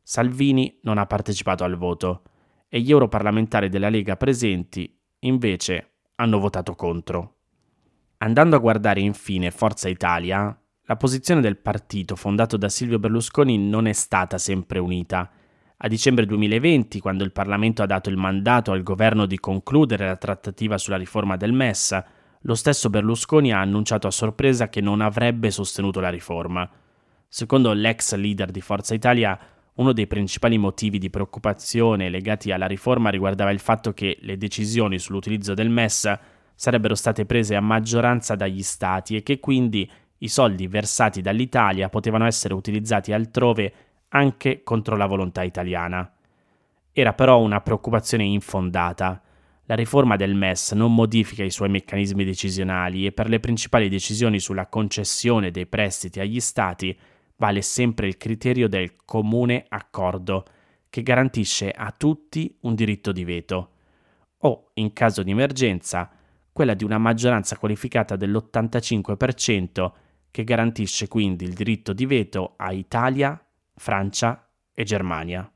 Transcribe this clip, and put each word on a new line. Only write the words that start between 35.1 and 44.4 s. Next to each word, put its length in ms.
del 160
mes 420
sarebbero 400
state 300
prese 320
a 40
maggioranza 760
dagli 280
stati 540
e 60
che 180
quindi 500
i 100
soldi 380
versati 560
dall'Italia 680
potevano 380
essere 260
utilizzati 600
altrove 580
anche 540